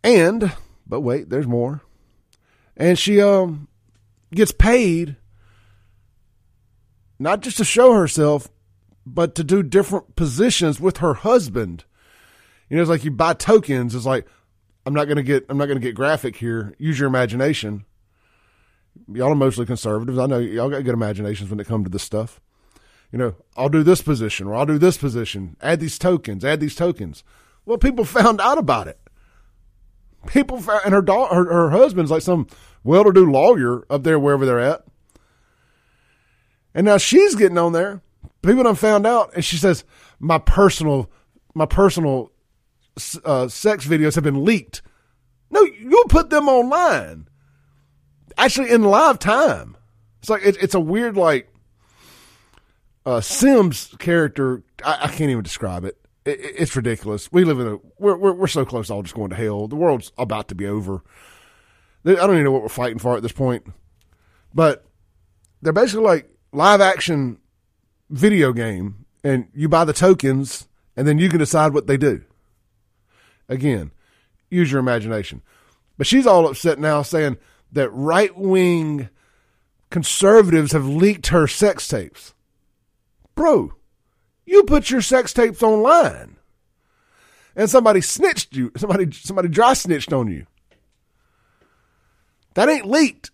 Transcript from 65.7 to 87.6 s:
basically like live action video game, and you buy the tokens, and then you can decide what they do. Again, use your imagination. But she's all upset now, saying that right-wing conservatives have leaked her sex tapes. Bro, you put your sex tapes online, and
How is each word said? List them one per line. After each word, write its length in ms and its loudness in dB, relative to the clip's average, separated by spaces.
basically 320 2
like 240 0
live 300 4
action 580 -2
video 440 2
game, 520 -8
and 300 -2
you 140 -6
buy 180 4
the 80 -4
tokens, 720 0
and 120 -2
then 120 2
you 100 2
can 100 0
decide 340 0
what 140 -2
they 100 0
do. 260 0
Again, 440 -4
use 220 0
your 80 0
imagination. 640 -4
But 100 -4
she's 200 4
all 200 6
upset 320 -2
now, 220 0
saying 360 -4
that 200 -2
right-wing 1160 -2
conservatives 800 4
have 160 -2
leaked 400 0
her 200 2
sex 400 -2
tapes. 460 -12
Bro, 380 0
you 200 8
put 260 2
your 120 0
sex 320 0
tapes 280 0
online, 760 2
and 140 -2